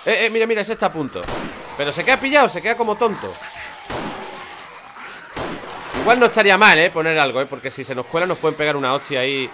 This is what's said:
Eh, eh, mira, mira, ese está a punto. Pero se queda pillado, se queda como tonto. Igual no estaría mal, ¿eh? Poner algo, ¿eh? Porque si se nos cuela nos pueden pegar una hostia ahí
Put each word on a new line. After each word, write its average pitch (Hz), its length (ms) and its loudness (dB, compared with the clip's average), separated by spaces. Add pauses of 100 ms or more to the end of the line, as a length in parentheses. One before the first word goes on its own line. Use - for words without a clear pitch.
Eh, 214 220 2
eh, 214 40 2
mira, 220 180 2
mira, 214 140 0
ese 208 100 -4
está 214 140 0
a 165 60 0
punto. 131 300 -6 (540)
Pero 143 160 -2
se 170 120 -4
queda 254 120 4
pillado, 269 320 4
se 170 120 -4
queda 220 160 0
como 220 200 0
tonto. 196 360 -2 (2750)
Igual 240 180 4
no 240 80 6
estaría 202 320 6
mal, 202 180 8
¿eh? 170 140 4
Poner 160 300 0
algo, 131 200 2
¿eh? 139 60 0
Porque 131 240 -8
si 131 140 -10
se 131 100 -8
nos 123 120 -6
cuela 170 200 0
nos 175 120 -2
pueden 156 180 0
pegar 151 180 0
una 135 200 0
hostia 139 260 -2
ahí 135 340 -2